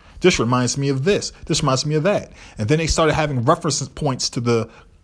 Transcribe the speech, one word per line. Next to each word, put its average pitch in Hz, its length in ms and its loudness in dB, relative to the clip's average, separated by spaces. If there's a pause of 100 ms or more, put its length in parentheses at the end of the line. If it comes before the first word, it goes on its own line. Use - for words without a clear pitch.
(200)
This 180 200 4
reminds 123 380 0
me 139 120 0
of 135 140 -2
this. 196 280 0 (140)
This 160 180 -2
reminds 131 200 0
me 151 120 -2
of 151 80 0
that. 196 280 -2 (280)
And 107 80 -2
then 151 100 4
they 165 80 -2
started 156 280 2
having 143 300 -2
reference 156 460 0
points 135 420 -4
to - 80 -6
the 117 300 0 (340)